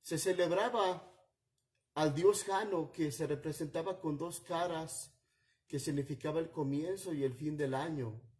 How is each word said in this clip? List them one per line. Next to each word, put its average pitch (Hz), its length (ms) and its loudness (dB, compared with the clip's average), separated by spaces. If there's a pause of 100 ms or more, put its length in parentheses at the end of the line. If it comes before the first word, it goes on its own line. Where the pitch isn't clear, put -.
se 165 160 -2
celebraba 185 920 2 (840)
al 151 180 4
dios 190 300 6
Jano, 190 480 0
que 151 200 0
se 160 140 -2
representaba 160 760 -2
con 151 180 -2
dos 165 240 -6
caras, 165 760 -4 (480)
que 143 140 -4
significaba 147 600 -2
el 165 120 -4
comienzo 160 640 -2
y 143 100 0
el 127 100 2
fin 151 240 -4
del 135 160 0
año 131 480 -4 (180)